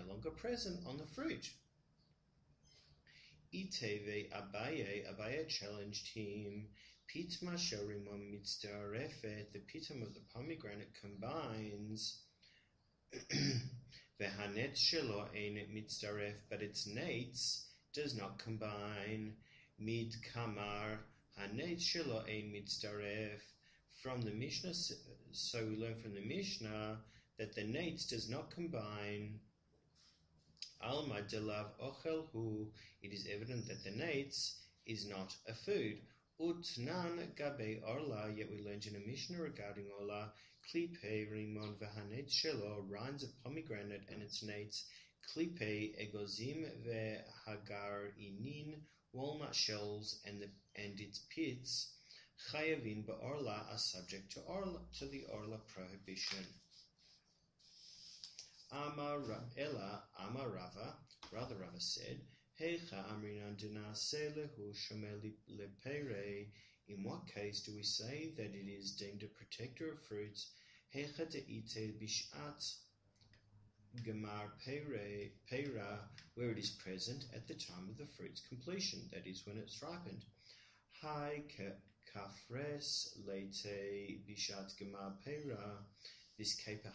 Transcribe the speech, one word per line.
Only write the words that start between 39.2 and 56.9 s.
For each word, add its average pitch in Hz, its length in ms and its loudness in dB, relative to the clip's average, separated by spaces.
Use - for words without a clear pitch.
regarding 101 440 -2
orla, 104 360 0
klipe 110 640 4
rimon 107 440 0
vehanetz 107 580 -2
shelo, 104 560 4
rinds 131 340 0
of 131 60 -4
pomegranate 107 680 -2
and 101 120 -4
its 104 220 -2
nates, 104 400 -2
klipe 107 640 4
egozim 107 720 0
vehagar 101 1300 0
inin, 135 560 -4
walnut 147 420 0
shells 104 720 4
and 101 160 -4
the, 101 80 -4
and 101 240 -2
its 101 200 -4
pits, - 600 2
chayavin 139 540 4
beorla, 107 680 0
are 107 40 0
subject 92 560 0
to - 80 -4
orla, 180 400 0
to 143 60 0
the 139 260 -2
orla 107 280 0
prohibition. 95 720 -2